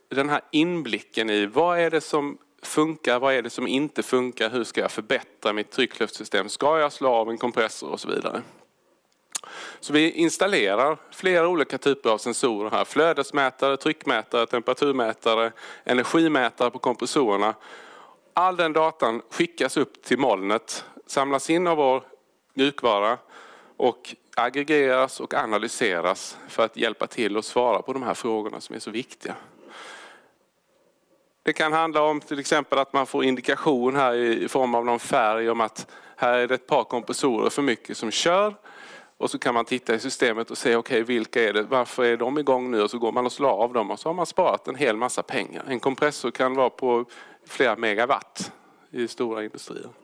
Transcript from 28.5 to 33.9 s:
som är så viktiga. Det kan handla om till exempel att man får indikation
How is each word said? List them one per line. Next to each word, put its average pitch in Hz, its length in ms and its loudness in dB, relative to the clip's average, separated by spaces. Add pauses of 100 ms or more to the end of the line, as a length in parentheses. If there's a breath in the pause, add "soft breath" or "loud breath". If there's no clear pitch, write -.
som - 140 -14
är 113 40 -12
så 110 120 -12
viktiga. - 440 -10 (2000 loud breath)
Det 156 100 0
kan 156 200 0
handla 160 280 2
om 151 200 2
till 147 180 -8
exempel 139 400 0
att 135 140 -2
man 135 120 2
får 135 180 -2
indikation 131 720 2